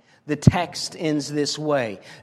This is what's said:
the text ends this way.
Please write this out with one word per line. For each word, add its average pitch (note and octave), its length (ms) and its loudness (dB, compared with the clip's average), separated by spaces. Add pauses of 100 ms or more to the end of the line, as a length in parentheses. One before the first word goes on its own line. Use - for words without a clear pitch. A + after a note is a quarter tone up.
(260)
the D3 120 0
text - 600 2
ends D3+ 340 -2
this D3 280 -2
way. C3+ 400 -2 (240)